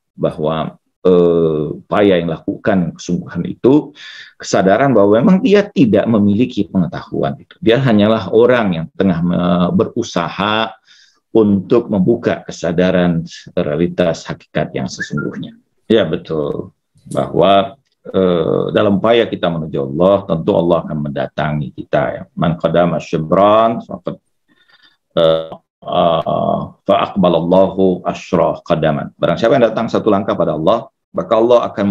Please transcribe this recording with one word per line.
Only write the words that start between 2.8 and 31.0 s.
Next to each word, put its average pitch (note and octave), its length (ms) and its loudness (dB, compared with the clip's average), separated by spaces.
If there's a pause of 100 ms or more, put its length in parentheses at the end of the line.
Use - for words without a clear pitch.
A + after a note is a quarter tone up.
kesungguhan - 480 -6
itu, - 480 2 (480)
kesadaran A2 560 2
bahwa G2+ 240 4
memang F#3 240 4
dia G3+ 240 2
tidak A2+ 400 2
memiliki G#2 560 0
pengetahuan C#2+ 720 -4
itu. - 240 -20
Dia A2+ 240 4
hanyalah A2 480 2
orang A#2+ 400 4
yang D#2+ 140 -6 (100)
tengah F2+ 240 0
me-, F2 560 0
berusaha G2 960 -2 (640)
untuk G#2+ 560 2
membuka G2+ 560 0
kesadaran F2 720 0 (320)
realitas E2+ 720 -2
hakikat - 480 -8
yang C2+ 160 -6
sesungguhnya. - 640 -8 (320)
Ya, G#2 240 2
betul. D#2+ 640 -6 (400)
Bahwa, F#2+ 640 2 (320)
eh, F#2 640 0
dalam G#2 240 2
upaya A2 320 2
kita F2+ 240 -4
menuju D#2 320 -6
Allah, E2+ 320 2 (160)
tentu F2+ 240 0
Allah E2+ 320 0
akan D#2 180 -6
mendatangi C#2+ 680 -6
kita, - 320 -4
ya. - 140 -10 (180)
Man E2 160 0
qadama E2 400 0
shibran, G2 880 0
faqad, - 320 -10 (1040)
eh, D#2+ 320 2 (320)
eh, E2 760 0 (280)
fa G2 60 2 (180)
aqbalallahu F2+ 960 2
ashra E2 560 -2
qadaman. D#2 560 -2
Barang E2 160 0
siapa A#2 240 2
yang A2+ 80 4
datang A2+ 240 -6
satu G2+ 160 -2
langkah G#2 240 0
pada E2 240 -2
Allah, F#2 320 0 (240)